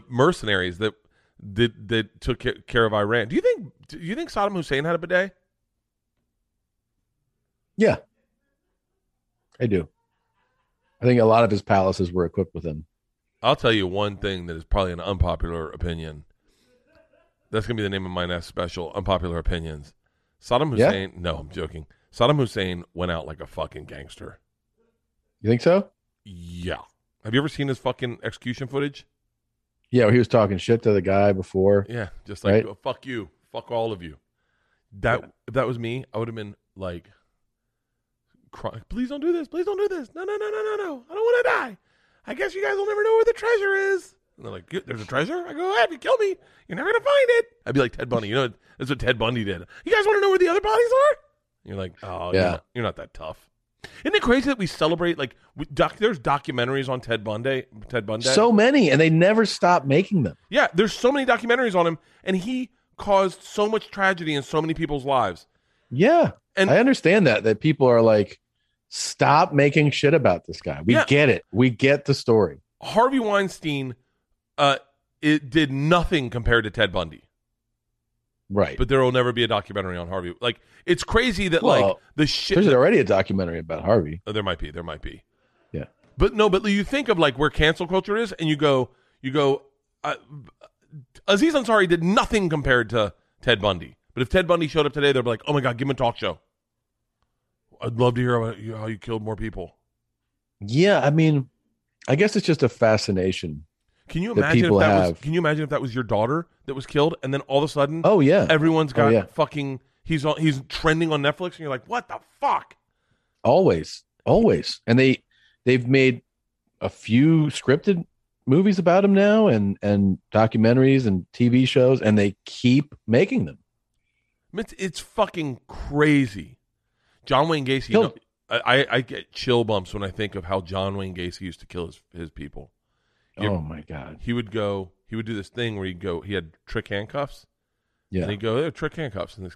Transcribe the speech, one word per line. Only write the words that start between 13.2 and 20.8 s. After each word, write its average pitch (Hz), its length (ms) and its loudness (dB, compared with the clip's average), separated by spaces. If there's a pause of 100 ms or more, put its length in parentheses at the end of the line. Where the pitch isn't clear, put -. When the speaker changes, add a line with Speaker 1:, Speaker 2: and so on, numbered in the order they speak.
Speaker 1:
I'll 131 140 2
tell 120 180 0
you 98 140 0
one 101 300 -4
thing 95 300 -6
that 82 80 -10
is 80 80 -14
probably 95 300 -2
an 85 80 -10
unpopular 85 680 -4
opinion. 80 540 -10 (1300)
That's 107 160 -4
gonna 113 100 -6
be 104 60 -4
the 98 60 -4
name 95 160 -6
of 92 60 -10
my 90 140 -4
next 87 220 -8
special, 87 480 -8
Unpopular 90 420 -2
Opinions. 80 560 -6 (480)
Saddam 135 360 -2
Speaker 2:
Yeah? 113 100 6